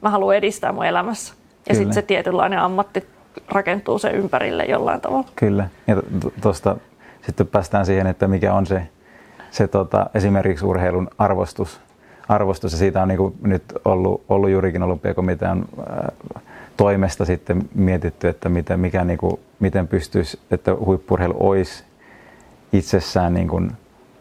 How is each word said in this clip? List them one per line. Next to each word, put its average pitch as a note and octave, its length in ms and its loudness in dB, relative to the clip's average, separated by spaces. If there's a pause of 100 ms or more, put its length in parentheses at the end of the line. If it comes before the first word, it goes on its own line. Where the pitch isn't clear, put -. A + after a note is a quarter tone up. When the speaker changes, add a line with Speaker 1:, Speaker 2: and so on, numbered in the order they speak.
Speaker 1:
mä G#3+ 80 2
haluan G2 260 2
edistää G#3 360 -2
mun F#3+ 140 -4
elämässä. F3+ 480 -4 (360)
Ja G#3+ 60 2
sit - 80 4
Speaker 2:
Kyllä. G#3 100 0
Speaker 1:
se - 80 0
tietynlainen F#3 580 0
ammatti F#3 480 -2 (440)
rakentuu G3 480 -2
sen - 160 -2
ympärille - 480 -2
jollain - 380 -2
tavalla. C4 340 -2
Speaker 2:
Kyllä. G2+ 320 2 (200)
Ja G#2+ 80 4
to-, F#2+ 60 0 (200)
to-, - 200 -4
tosta G2+ 340 0 (460)
sitten - 260 0
päästään G2+ 380 0
siihen, F#2+ 220 2
että F#2 200 0
mikä F#2+ 260 2
on F#2+ 120 2
se, F#2 160 0 (680)
se G2+ 160 0
tota, G2 380 2 (100)
esimerkiksi G2 500 2
urheilun F2+ 520 0
arvostus. F#2+ 600 -2 (500)
Arvostus, G2 420 0
ja E2 60 -4
siitä F#2+ 240 2
on F#2 60 2
niinku F#2+ 340 0
nyt F#2+ 220 0 (220)
ollut, F#2+ 440 0
ollut G2 200 2
juurikin F#2 340 0
Olympiakomitean, F2+ 840 -2 (240)
ää, - 220 -8 (640)
toimesta G2 480 2
sitten F2+ 500 -2
mietitty, F#2 520 0
että F2 220 -2
miten, F2 300 0
mikä F2+ 240 0
niinku, F2 360 -2 (200)
miten F#2+ 280 0
pystyisi, - 520 -2 (120)
että F#2 240 0
huippu-urheilu F#2 640 0
olisi F#2+ 440 0 (880)
itsessään F2+ 600 2
niinku F2 280 0 (600)